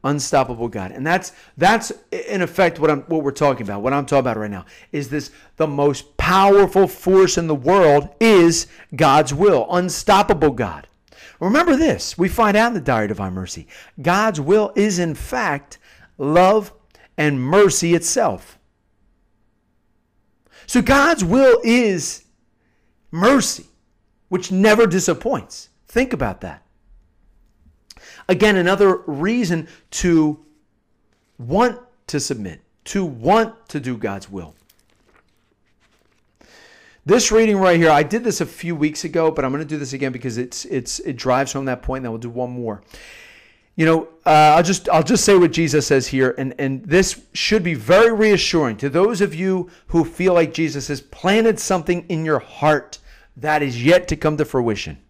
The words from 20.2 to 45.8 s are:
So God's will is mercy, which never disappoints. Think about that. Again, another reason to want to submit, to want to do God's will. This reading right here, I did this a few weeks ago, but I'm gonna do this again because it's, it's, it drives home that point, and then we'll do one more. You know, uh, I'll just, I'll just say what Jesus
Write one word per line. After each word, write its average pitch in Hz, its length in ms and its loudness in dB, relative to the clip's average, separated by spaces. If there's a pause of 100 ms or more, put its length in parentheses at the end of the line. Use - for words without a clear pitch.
So 240 140 0
God's 277 420 2
will 247 400 4
is 226 600 0 (880)
mercy, 214 540 0 (640)
which 180 240 -6
never 214 340 4
disappoints. 180 840 -4 (180)
Think 262 260 -2
about 117 280 -8
that. 78 240 -16 (1600)
Again, 202 260 2
another 185 500 4
reason 170 640 -4 (240)
to 156 540 0 (920)
want 190 400 -2 (300)
to 143 140 -4
submit, 101 400 -8 (240)
to 196 180 -4
want 175 640 -2
to 147 140 -10
do 120 160 -8
God's 98 320 -10
will. 90 260 -14 (2500)
This 214 280 2
reading 220 240 4
right 185 200 4
here, 165 140 4
I 147 100 6
did 214 220 -2
this 220 160 -4
a 165 60 -2
few 170 320 -10
weeks 151 260 -4
ago, 160 260 0
but 151 140 -4
I'm 131 80 -4
gonna 147 140 -6
do 147 120 -8
this 135 140 -10
again 135 220 -6
because 120 240 -10
it's, 123 260 -10
it's, - 360 -8
it 131 180 -10
drives 131 340 -2
home 135 140 -8
that 127 160 -6
point, 131 160 -8
and 131 80 -10
then 113 80 -8
we'll 113 60 -10
do 120 100 -12
one 123 200 -10
more. 117 320 -10 (920)
You 160 100 0
know, 160 220 2 (180)
uh, 151 300 6
I'll 170 80 4
just, 185 240 -4
I'll 165 160 2
just - 220 0
say 202 120 6
what 175 140 4
Jesus 151 340 0